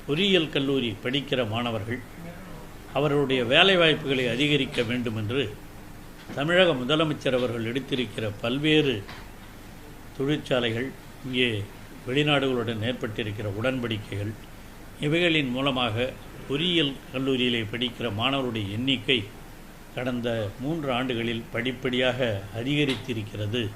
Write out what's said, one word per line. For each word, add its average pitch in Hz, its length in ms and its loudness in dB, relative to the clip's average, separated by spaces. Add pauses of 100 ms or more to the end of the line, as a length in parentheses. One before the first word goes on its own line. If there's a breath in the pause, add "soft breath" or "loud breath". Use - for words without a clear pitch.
பொறியியல் 175 500 4
கல்லூரி 135 340 2 (140)
படிக்கிற 139 400 0 (100)
மாணவர்கள் 113 480 -2 (920)
அவர்களுடைய 139 480 4 (100)
வேலைவாய்ப்புகளை 156 760 6
அதிகரிக்க 135 560 2
வேண்டும் 120 360 -2
என்று 120 240 0 (960)
தமிழக 170 360 6
முதலமைச்சர் 143 640 2
அவர்கள் 117 320 0
எடுத்திருக்கிற 123 560 -2 (140)
பல்வேறு 147 560 4 (1160)
தொழிற்சாலைகள், 135 760 2 (340)
இங்கே 127 240 2 (560)
வெளிநாடுகளுடன் 131 840 2
ஏற்பட்டிருக்கிற 113 600 -2 (120)
உடன்படிக்கைகள், 110 720 -2 (680)
இவைகளின் 156 560 4
மூலமாக 127 560 2 (320)
பொறியியல் 156 500 2 (180)
கல்லூரியிலே 127 540 2
படிக்கிற 117 440 -4 (100)
மாணவருடைய 123 460 0 (120)
எண்ணிக்கை 127 420 2 (720)
கடந்த 123 360 -2 (340)
மூன்று 147 300 -2
ஆண்டுகளில் 117 600 -2
படிப்படியாக 123 680 0 (360)
அதிகரித்திருக்கிறது 117 1080 0 (120)